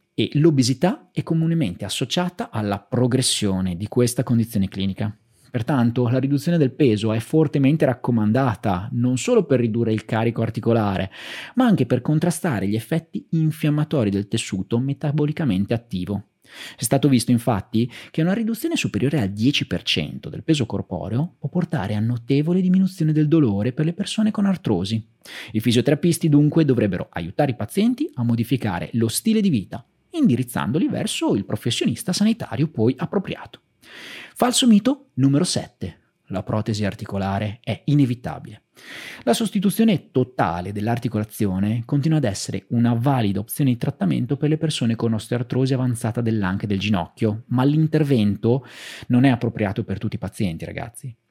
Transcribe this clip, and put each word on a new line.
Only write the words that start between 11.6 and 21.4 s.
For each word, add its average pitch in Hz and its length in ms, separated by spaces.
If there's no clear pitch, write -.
anche 190 220
per 123 140
contrastare 151 640
gli 101 80
effetti - 560
infiammatori 151 800
del 98 180
tessuto 107 500
metabolicamente 139 960
attivo. 101 500
È - 60
stato 139 260
visto 127 220
infatti 117 600
che 160 120
una 175 100
riduzione 233 420
superiore 123 460
al 98 80
dieci 110 380
per - 160
cento - 480
del - 120
peso 147 220
corporeo 101 720
può 143 120